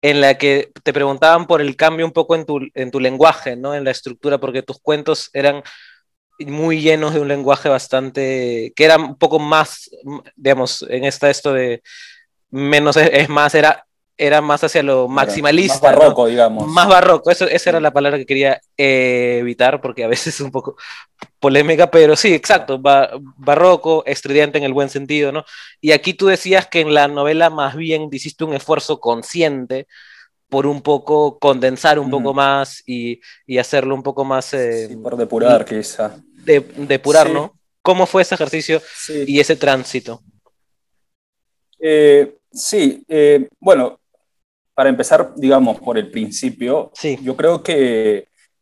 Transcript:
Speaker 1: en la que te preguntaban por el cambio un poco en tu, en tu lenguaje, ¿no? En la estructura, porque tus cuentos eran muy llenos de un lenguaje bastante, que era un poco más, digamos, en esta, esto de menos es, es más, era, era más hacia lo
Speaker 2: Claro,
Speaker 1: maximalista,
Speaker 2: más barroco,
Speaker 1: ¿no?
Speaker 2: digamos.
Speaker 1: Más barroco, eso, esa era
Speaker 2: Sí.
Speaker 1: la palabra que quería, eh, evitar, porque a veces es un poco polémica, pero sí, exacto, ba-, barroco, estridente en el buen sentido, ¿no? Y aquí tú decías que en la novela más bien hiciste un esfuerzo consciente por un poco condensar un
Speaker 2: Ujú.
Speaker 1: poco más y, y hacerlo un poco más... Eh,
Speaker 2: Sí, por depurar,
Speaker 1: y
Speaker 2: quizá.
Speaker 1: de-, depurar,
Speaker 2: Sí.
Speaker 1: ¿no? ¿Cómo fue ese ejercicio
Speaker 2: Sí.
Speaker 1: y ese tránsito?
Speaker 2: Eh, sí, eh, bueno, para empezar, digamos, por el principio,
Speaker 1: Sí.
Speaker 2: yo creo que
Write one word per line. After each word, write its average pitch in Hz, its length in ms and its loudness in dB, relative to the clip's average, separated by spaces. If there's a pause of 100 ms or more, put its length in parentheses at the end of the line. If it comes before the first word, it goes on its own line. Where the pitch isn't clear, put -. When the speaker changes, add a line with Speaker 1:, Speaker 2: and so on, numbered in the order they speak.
Speaker 1:
en 147 180 2
la 139 180 4
que 139 320 0 (120)
te 147 100 -2
preguntaban 147 540 2
por 160 140 2
el 139 160 -4
cambio 160 300 0
un 160 60 -8
poco 165 240 0
en 160 80 -6
tu, 147 160 -6 (140)
en 131 160 -8
tu 135 100 -6
lenguaje, 131 560 0
¿no? 139 180 -8
En 143 100 -8
la 131 60 -2
estructura, 135 480 -6
porque 131 240 -6
tus - 180 -14
cuentos 151 520 -4
eran 139 300 -2 (760)
muy 156 420 -6
llenos 156 340 0
de 156 60 0
un 143 80 -4
lenguaje 139 400 -2
bastante, 131 1080 -4
que 151 80 4
era 160 120 6
un 143 200 -2
poco 156 220 0
más, 156 520 -2 (460)
digamos, 131 520 -2
en 127 160 -6
esta, 139 260 0
esto 139 220 -4
de 123 300 -4 (680)
menos 143 460 0
es, 160 160 4
es 147 160 2
más, 147 260 0
era, 151 320 2 (300)
era 147 240 2
más 147 240 -2
hacia 151 180 0
lo 131 240 0
Speaker 2:
Claro, - 20 -8
Speaker 1:
maximalista, 143 680 0
Speaker 2:
más - 80 -4 (140)
barroco, 143 280 6
Speaker 1:
¿no? 113 40 2
Speaker 2:
digamos. 113 400 0
Speaker 1:
Más 175 200 2
barroco, 180 420 4
eso, 175 160 0
esa 175 240 -2
era 165 80 0
Speaker 2:
Sí. 156 60 -2
Speaker 1:
la 147 80 0
palabra 143 260 -2
que 131 80 -10
quería, 135 340 0 (160)
eh, 123 640 0
evitar, 123 400 0
porque 120 220 -10
a 113 60 -4
veces 127 260 -4
es - 60 -12
un 139 100 -8
poco 131 260 -10 (640)
polémica, 147 500 4
pero 156 280 6
sí, 190 180 2
exacto, 147 460 0
ba-, 139 300 4 (260)
barroco, 160 680 2
estridente 143 540 -2
en 143 60 -4
el 135 80 -4
buen 139 160 -2
sentido, 139 420 -4
¿no? - 140 -10 (360)
Y 151 120 2
aquí 160 220 0
tú 196 120 -2
decías 185 400 2
que 170 140 -2
en 151 140 0
la 143 120 4
novela 151 420 0
más 143 280 -4
bien 160 340 -4
hiciste 139 320 -12
un 160 120 -6
esfuerzo 147 440 -4
consciente 131 880 -4 (640)
por 139 200 -2
un 143 140 -6
poco 147 580 -2
condensar 131 580 2
un 139 80 -6
Speaker 2:
Ujú. 135 120 -4
Speaker 1:
poco 135 160 -4
más 139 520 -2
y, 120 340 -10 (240)
y 127 140 -4
hacerlo 135 380 -2
un 131 80 -14
poco 135 200 -6
más... 135 300 -6
Eh, 117 340 -4
Speaker 2:
Sí, 120 80 -16
por 117 200 -10
depurar, 117 520 2
Speaker 1:
y 110 60 -10
Speaker 2:
quizá. 107 400 -8 (300)
Speaker 1:
de-, 147 160 4
depurar, 143 680 0
Speaker 2:
Sí. - 60 -2
Speaker 1:
¿no? 147 260 -6 (240)
¿Cómo 185 240 2
fue 190 160 0
ese 180 140 -2
ejercicio 160 440 -4 (140)
Speaker 2:
Sí. 151 320 -8
Speaker 1:
y 143 140 0
ese 156 160 2
tránsito? 131 640 -4 (1600)
Speaker 2:
Eh, 147 560 4 (160)
sí, 151 560 -4
eh, 147 400 2 (100)
bueno, 170 400 0 (760)
para 135 160 2
empezar, 131 460 0
digamos, 131 440 2
por 117 180 -4
el 98 120 -8
principio, 120 840 -6
Speaker 1:
Sí. 139 280 -8
Speaker 2:
yo 131 140 -8
creo 170 260 0
que 113 640 -2 (340)